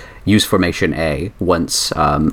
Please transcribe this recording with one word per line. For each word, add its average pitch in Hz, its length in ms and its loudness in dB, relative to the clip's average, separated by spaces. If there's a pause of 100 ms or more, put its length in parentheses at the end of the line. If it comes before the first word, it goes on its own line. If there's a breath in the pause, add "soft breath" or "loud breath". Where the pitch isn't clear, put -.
(240 loud breath)
"Use 104 220 4
formation 90 480 0
A," 78 460 -4
once, 85 560 -2
um, 76 380 2